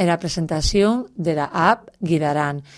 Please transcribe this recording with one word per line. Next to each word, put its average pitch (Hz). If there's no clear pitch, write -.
era 170
presentació 180
de 160
la 143
app 180
Guidaran. 147